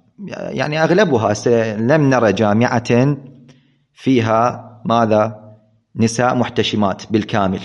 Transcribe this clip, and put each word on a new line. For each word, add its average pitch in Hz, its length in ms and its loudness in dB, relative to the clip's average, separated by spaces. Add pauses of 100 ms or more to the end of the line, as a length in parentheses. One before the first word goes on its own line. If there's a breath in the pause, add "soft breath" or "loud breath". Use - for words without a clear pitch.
(280)
يعني 139 540 -6
أغلبها، 147 520 2
س-، - 140 -2 (300)
لم 139 320 2
نرى 117 220 2
جامعة 117 840 0 (760 soft breath)
فيها 113 920 -2
ماذا؟ 113 560 2 (560)
نساء 120 380 0
محتشمات 107 760 -2
بالكامل، 98 520 -2